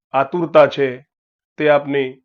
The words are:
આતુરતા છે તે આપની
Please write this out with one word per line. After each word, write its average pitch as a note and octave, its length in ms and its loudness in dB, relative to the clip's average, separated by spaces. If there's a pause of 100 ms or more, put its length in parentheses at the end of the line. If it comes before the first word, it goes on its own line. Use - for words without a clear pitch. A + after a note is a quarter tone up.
(120)
આતુરતા D#3 560 2
છે C3 380 -6 (520)
તે D3+ 120 0
આપની C#3 560 -2